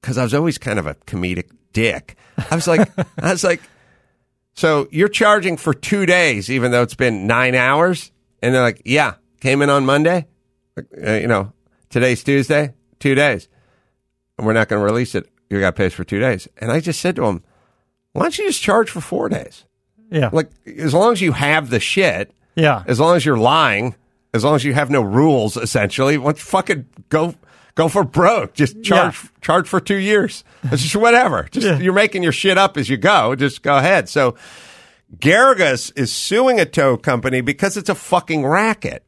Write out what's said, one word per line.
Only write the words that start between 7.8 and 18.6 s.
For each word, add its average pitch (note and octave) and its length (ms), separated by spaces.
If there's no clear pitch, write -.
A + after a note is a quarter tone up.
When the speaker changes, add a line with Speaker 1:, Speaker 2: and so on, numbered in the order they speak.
Speaker 1:
And B2 140
they're B2+ 60
like, A#2+ 240
"Yeah, C3 300
came C3+ 200
in C#3+ 80
on C#3 160
Monday. D3+ 420
Like, - 80
uh, G#2+ 80
you A2 140
know, G#2 240
today's B2 340
Tuesday, C#3 500
two C#3 160
days. C3 320
And - 100
we're A2 60
not A2 160
gonna G#2 140
release A#2 320
it. F2+ 120
You G2+ 100
gotta F#2+ 160
pay G2 120
us F2 60
for F2+ 100
two G2+ 160
days." A2+ 280
And A2+ 120
I D3 80
just D#3+ 220
said F3+ 160
to C3+ 80
him, F#2+ 180
"Why - 100
don't E4 140
you G#4+ 80
just F4+ 160